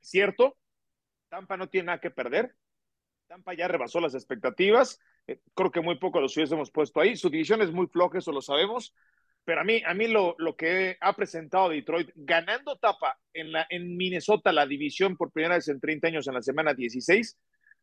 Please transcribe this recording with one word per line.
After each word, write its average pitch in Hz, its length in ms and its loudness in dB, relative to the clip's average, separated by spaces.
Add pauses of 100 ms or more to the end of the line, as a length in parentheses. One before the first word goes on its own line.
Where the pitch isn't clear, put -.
¿cierto? 202 560 2 (720)
Tampa 185 260 -10
no 185 140 -8
tiene 185 160 0
nada 170 140 -2
que 175 100 -6
perder. 143 440 -2 (720)
Tampa 185 280 -14
ya 208 140 -2
rebasó 160 320 -2
las 151 140 0
expectativas. 175 840 2 (280)
Eh, - 140 -12 (140)
creo 185 160 0
que 165 100 -2
muy 165 180 -2
poco 170 220 0
los 135 160 0
hubiésemos 151 340 0
puesto 151 300 0
ahí. 208 160 4
Su 180 140 0
división 160 320 0
es 170 100 0
muy 180 140 0
floja, 175 320 0
eso 170 140 -6
lo 135 100 -6
sabemos. 196 520 -2 (480)
Pero 160 200 -2
a - 20 -4
mí, 226 200 2
a 170 100 -2
mí 214 120 0
lo, 196 300 2
lo 160 180 -4
que 185 460 -2
ha 190 140 2
presentado 180 560 0
Detroit, 160 440 -4
ganando 175 640 -2
Tampa 165 420 0 (140)
en, 160 200 -10
la, 160 180 -2
en 175 260 -8
Minnesota 180 560 2
la 147 140 4
división 147 500 -2
por 160 160 -4
primera 165 220 0
vez 165 140 0
en 139 120 -4
treinta 156 280 -2
años 151 200 -2
en 131 60 -6
la 123 80 -2
semana 147 320 0
dieciséis, 127 640 0 (440)